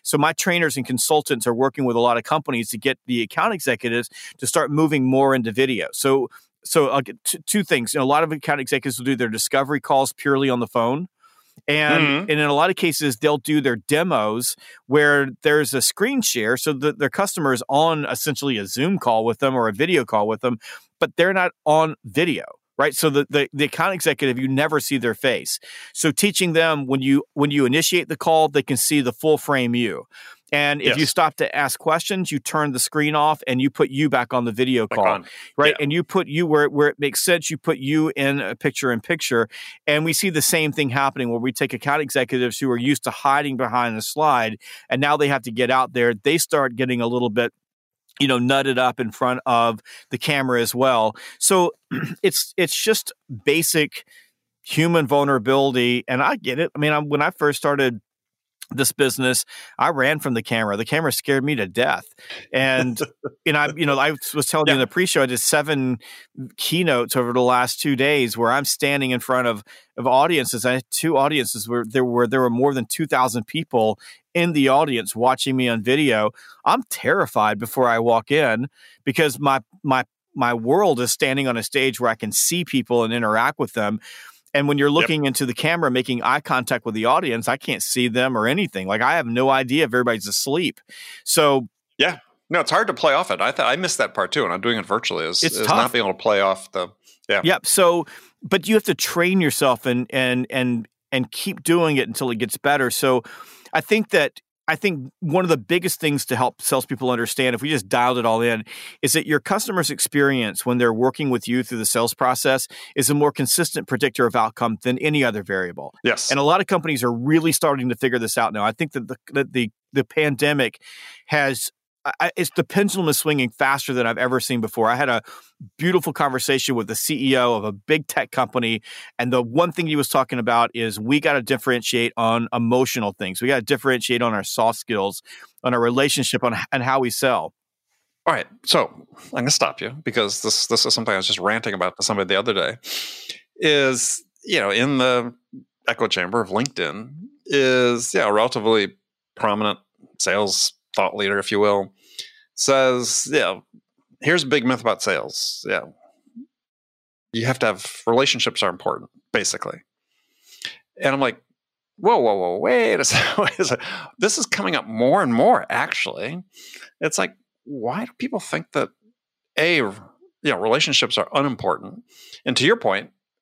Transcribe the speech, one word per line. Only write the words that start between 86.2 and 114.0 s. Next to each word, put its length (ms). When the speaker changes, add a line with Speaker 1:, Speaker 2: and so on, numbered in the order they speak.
Speaker 1:
eye 180
contact 440
with 100
the 100
audience, 440
I 80
can't 260
see 260
them 280
or 100
anything. 420
Like, 140
I 140
have 100
no 240
idea 340
if 60
everybody's 360
asleep. 540
So 440
Speaker 2:
Yeah. 200
No, 120
it's 100
hard 160
to 80
play 180
off 200
it. 80
I 100
th-, 160
I 100
missed 220
that 160
part 160
too, 140
and 80
I'm 80
doing 180
it 80
virtually, 400
is, 160
Speaker 1:
It's 140
Speaker 2:
is 100
Speaker 1:
tough. 100
Speaker 2:
not 160
being 120
able 100
to 80
play 180
off 300
the, 180
yeah. 140
Speaker 1:
Yep. 240
So, 400
but 280
you 80
have 80
to 100
train 460
yourself 440
and, 260
and, 380
and, 380
and 220
keep 320
doing 320
it 100
until 240
it 60
gets 200
better. 340
So 320
I 80
think 300
that, 300
I 80
think 340
one 240
of 40
the 80
biggest 420
things 280
to 100
help 260
salespeople 480
understand, 440
if 80
we 60
just 200
dialed 300
it 80
all 160
in, 200
is 120
that 120
your 140
customer's 500
experience 760
when 140
they're 160
working 360
with 180
you 160
through 140
the 80
sales 280
process 540
is 160
a 40
more 180
consistent 560
predictor 380